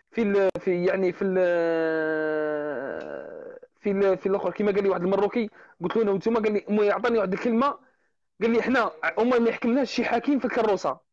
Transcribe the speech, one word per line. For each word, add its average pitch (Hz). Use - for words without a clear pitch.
في 233
ال-، 196
في، 175
يعني، 185
في -
ال-، 190
آه، 156
في 208
ال-، 196
في -
الاخر، 190
كيما 208
قال 202
لي 196
واحد 180
المروكي، 202
قلت 175
له: 214
"نتوما"، 226
قال 214
لي، 208
مو 208
يعطاني 226
واحد 190
الكلمه، 247
قال 226
لي: 233
"حنا 233
هما 240
ما 233
يحكمناش 247
شي 240
حكيم 254
في -
الكروسه" 202